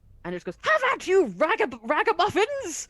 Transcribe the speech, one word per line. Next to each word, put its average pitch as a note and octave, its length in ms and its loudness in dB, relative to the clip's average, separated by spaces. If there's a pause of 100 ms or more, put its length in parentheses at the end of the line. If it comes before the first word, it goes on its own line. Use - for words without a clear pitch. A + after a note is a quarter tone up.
(240)
and F3 120 -8
it - 20 -6
just E3+ 80 -14
goes, F3+ 160 -10
Have D#5 200 2 (120)
at - 140 -8
you, F#4 200 4
ragab-, C4+ 560 0
ragamuffins! F#4+ 1080 0